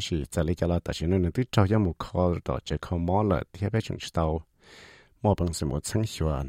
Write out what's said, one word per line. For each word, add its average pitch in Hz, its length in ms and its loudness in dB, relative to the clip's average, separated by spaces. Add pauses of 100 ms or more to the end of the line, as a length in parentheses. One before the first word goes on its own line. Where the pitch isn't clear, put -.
是 76 300 -2
这 85 120 0
里 82 120 2
叫 87 120 0
了， 87 180 2
但 - 80 -4
是 - 140 -4
呢， 92 100 4
你 87 140 2
对 127 200 -2
照 104 160 4
样 107 140 2
một 87 180 0
khó 87 360 0 (100)
đó，chỉ - 320 -4
靠 87 220 -4
摸 90 240 2
了， 98 280 2
贴 101 200 -4
bé 110 100 0
chúng - 160 -4 (160)
tao， 80 300 0 (800)
摸 104 120 6
bằng 87 200 0
sự 80 120 -4
một 71 200 -2
sân 107 180 0
xua 76 440 0